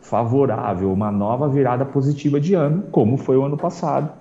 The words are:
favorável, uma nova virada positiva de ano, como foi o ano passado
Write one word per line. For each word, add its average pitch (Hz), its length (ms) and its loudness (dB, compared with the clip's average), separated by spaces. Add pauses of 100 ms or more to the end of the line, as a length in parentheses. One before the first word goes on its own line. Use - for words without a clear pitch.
favorável, 113 880 0
uma 101 200 -2
nova 107 360 -2
virada 131 380 0
positiva 143 540 0
de 165 140 0
ano, 160 380 2
como 127 240 4
foi 131 220 2
o 135 80 2
ano 147 120 -4
passado 151 640 -4